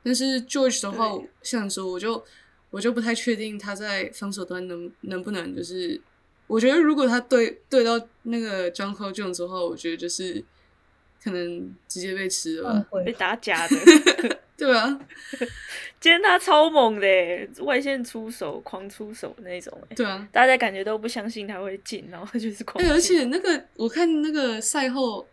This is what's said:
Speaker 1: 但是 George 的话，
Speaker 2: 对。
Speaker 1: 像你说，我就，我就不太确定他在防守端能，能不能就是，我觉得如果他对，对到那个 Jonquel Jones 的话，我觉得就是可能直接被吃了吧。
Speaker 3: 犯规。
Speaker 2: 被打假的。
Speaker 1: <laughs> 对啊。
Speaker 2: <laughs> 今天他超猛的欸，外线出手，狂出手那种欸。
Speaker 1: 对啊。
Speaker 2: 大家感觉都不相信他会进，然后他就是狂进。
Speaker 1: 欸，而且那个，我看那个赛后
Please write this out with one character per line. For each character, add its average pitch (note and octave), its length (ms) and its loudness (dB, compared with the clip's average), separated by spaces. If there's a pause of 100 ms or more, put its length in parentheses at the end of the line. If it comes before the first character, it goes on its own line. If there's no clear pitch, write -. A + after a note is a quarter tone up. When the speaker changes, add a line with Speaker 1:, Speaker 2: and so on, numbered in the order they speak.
Speaker 1:
但 B3 140 -2
是 C4 300 0
George C4 360 0
的 G3+ 100 -6
话， A3+ 180 -2
Speaker 2:
对。 - 200 -8 (120)
Speaker 1:
像 A3 240 -4
你 G3 40 -6
说， F#3+ 220 -6
我 F3+ 80 -6
就， A3+ 240 -4 (480)
我 G3+ 100 -8
就 A#3+ 100 2
不 A#3 80 -2
太 A#3 140 0
确 A#3 220 0
定 G#3 220 -8
他 G3+ 180 -8
在 G3+ 380 -4
防 G3+ 180 -8
守 G3 120 -6
端 F3+ 240 -8
能， F3 240 -10 (100)
能 F#3 220 -8
不 G#3 80 -8
能 F3+ 240 -6
就 F3+ 80 -8
是， F3 380 -6 (460)
我 A3 120 2
觉 B3 100 6
得 D4+ 80 6
如 D#4 160 6
果 C#4 140 4
他 A#3+ 140 2
对， A#3 480 2
对 B3 160 6
到 A#3 220 0 (160)
那 A#3 140 -4
个 F#3+ 360 -2
Jonquel G3+ 400 -6
Jones F#3 260 -6
的 F3 80 -4
话， F#3 160 -4
我 E3+ 100 -4
觉 E3 180 -6
得 E3 40 -4
就 E3+ 140 -8
是 F#3 340 -6 (800)
可 G3+ 80 -6
能 F3 420 -6 (140)
直 F3+ 140 -10
接 F#3+ 120 -6
被 F#3+ 140 -4
吃 D#3+ 300 -4
了 E3+ 60 -8
吧。 A3 100 -2
Speaker 3:
犯 G#3 160 2
规。 F#3 160 -4
Speaker 2:
被 A#3 80 -2
打 F#3+ 240 0
假 E3+ 300 0
的。 C#4 100 4
Speaker 1:
<laughs> D#4+ 800 6
对 C4 180 2
啊。 C4+ 240 0 (400)
Speaker 2:
<laughs> - 0 - (600)
今 E4 100 6
天 F4 100 4
他 F#4+ 160 6
超 D#4+ 320 6
猛 A#3 300 4
的 G3 80 2
欸， F3+ 420 2 (100)
外 C#4 200 0
线 C4+ 240 -2
出 A3 260 -10
手， F#3 300 -8
狂 G3 300 -12
出 G#3+ 240 -14
手 - 260 -12
那 F3+ 220 -12
种 - 120 -16 (140)
欸。 A3 80 -16
Speaker 1:
对 A3+ 100 -2
啊。 G3+ 280 -8
Speaker 2:
大 B3 120 6
家 C4 120 6
感 A3 160 0
觉 G3 100 -6
都 G#3+ 140 -2
不 A3 100 -8
相 A#3 220 -6
信 G#3+ 180 -10
他 F#3+ 140 -10
会 G3 240 -8
进， - 260 -12
然 E3+ 80 -16
后 G3+ 100 -12
他 A#3+ 80 -6
就 A3 140 -4
是 G3+ 140 -12
狂 - 180 -2
进。 E4 80 6
Speaker 1:
欸， - 20 6
而 E4 60 6
且 E4+ 260 4
那 C#4+ 140 -2
个， E4+ 260 0 (120)
我 A3+ 100 -2
看 D#4+ 340 2
那 D#4 80 0
个 B3+ 300 -2
赛 C4 300 0
后 B3 440 -2